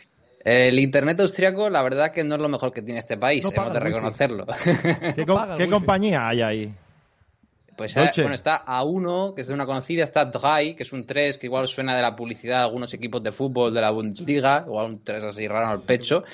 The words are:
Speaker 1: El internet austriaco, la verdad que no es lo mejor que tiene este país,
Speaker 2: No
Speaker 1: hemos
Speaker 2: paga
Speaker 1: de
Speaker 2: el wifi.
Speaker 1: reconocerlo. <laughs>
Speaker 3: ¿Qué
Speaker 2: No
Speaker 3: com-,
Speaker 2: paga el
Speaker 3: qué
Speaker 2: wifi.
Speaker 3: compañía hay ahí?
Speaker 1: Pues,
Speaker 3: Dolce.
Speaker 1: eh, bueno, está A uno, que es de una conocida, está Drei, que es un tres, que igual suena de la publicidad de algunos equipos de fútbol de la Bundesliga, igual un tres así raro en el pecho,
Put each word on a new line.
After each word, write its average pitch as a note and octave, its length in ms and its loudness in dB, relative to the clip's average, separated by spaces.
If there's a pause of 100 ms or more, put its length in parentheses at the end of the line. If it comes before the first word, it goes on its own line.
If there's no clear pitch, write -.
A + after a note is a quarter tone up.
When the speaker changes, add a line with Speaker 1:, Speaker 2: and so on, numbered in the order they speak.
(460)
Speaker 1:
El B2+ 340 6
internet C#3 400 2
austriaco, F#3+ 500 2
la E3 140 2
verdad C#3 300 0
que E3+ 100 -2
no D3+ 120 -2
es D3 60 -2
lo D3+ 80 0
mejor B2+ 220 -2
que A#2+ 100 -8
tiene A#2 180 -6
este A2 180 -6
país, C3+ 260 0
Speaker 2:
No F#3+ 60 -2
Speaker 1:
hemos F#3+ 160 -2
Speaker 2:
paga - 60 -4
Speaker 1:
de - 80 -2
Speaker 2:
el A2 40 -2
wifi. G#2+ 120 -2
Speaker 1:
reconocerlo. A2 500 -2
<laughs> E3+ 680 0
Speaker 3:
¿Qué D#3 100 -2
Speaker 2:
No - 0 -
Speaker 3:
com-, F#3 120 4
Speaker 2:
paga G#3 160 -4
el D#3+ 40 -6
Speaker 3:
qué E3+ 80 2
Speaker 2:
wifi. F3+ 60 0
Speaker 3:
compañía F#3+ 580 2
hay A#2 120 2
ahí? G#2+ 320 -2 (1000)
Speaker 1:
Pues, A2 200 -6
Speaker 3:
Dolce. C#3+ 240 4
Speaker 1:
eh, D#3 60 6
bueno, C#3 100 0
está D3+ 220 0
A B2+ 260 -2
uno, F3+ 500 -2
que F#3+ 60 -12
es B2 80 -8
de C3 60 -6
una C#3+ 120 -4
conocida, C#3 380 -2
está D3 220 2
Drei, D3 500 0
que C#3 80 -8
es - 80 -16
un B2+ 140 -8
tres, C#3 320 0
que - 100 -12
igual C3 220 0
suena C3 260 -2
de B2+ 60 2
la A#2+ 120 2
publicidad A#2 440 -4
de B2+ 80 4
algunos A#2+ 280 -4
equipos A#2 300 -6
de G#2+ 80 -4
fútbol B2 420 0
de A#2 60 0
la A2 120 4
Bundesliga, C3+ 760 0
igual A2 200 -4
un A2 140 -10
tres G#2+ 220 -8
así G#2+ 240 -6
raro A2 200 0
en G#2+ 120 -2
el F#2+ 60 -16
pecho, C3 480 0